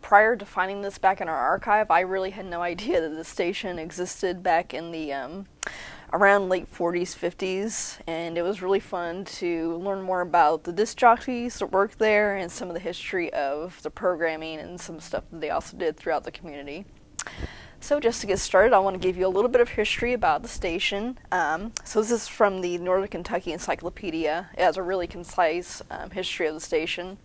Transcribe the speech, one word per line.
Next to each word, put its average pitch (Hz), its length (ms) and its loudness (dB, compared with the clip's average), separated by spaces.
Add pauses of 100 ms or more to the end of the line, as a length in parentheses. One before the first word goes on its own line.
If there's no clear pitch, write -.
prior 214 340 8
to 202 120 -10
finding 196 340 -2
this 202 160 -6
back 190 240 2
in 175 80 -4
our 160 80 0
archive, 196 540 2
I 208 100 8
really 190 300 -2
had 196 160 -12
no 175 160 -4
idea 175 400 0
that 156 120 -4
the 160 100 -8
station 180 540 -4
existed 175 640 -6
back 175 300 2
in 165 180 -8
the, 156 220 -6
um, 143 340 -8 (680)
around 196 360 6
late 185 180 0
forties, 175 480 -2
fifties, 190 840 -4 (100)
and 165 280 -6
it 175 60 0
was 185 180 -2
really 190 200 2
fun 175 440 -6
to 165 520 -2
learn 190 260 -4
more 185 200 0
about 160 420 4
the 175 80 -6
disc 208 240 0
jockeys 240 640 4
that - 60 -2
worked 196 340 0
there 208 360 4
and 180 140 -6
some - 180 -10
of 170 60 -8
the 170 60 -4
history 175 520 -4
of 151 500 -4
the 151 80 -8
programming 160 680 -2
and 175 220 -12
some 165 180 -12
stuff - 320 -6
that 170 100 -12
they 151 100 -4
also - 260 -4
did 156 200 -2
throughout 156 280 -2
the 165 80 -10
community. 143 520 -12 (920)
So 294 220 0
just 233 220 0
to 208 40 -8
get 190 140 2
started, 214 340 6
I 196 60 10
want 190 200 0
to 175 60 0
give 185 100 2
you 185 100 2
a - 20 4
little 196 200 4
bit 240 120 6
of 240 80 6
history 233 440 0
about 165 300 2
the 165 60 -12
station. 202 680 -4 (140)
Um, 175 420 0 (120)
so - 160 0
this 220 100 0
is 226 160 0
from 196 340 2
the 175 180 -2
Northern 185 300 2
Kentucky 175 440 -6
Encyclopedia. 165 1040 -4
It - 40 2
has 170 140 4
a 190 60 -6
really 180 240 -2
concise, 170 720 -2 (100)
um, - 200 -10
history 185 380 -4
of 156 60 -4
the 156 60 -10
station. 175 640 -4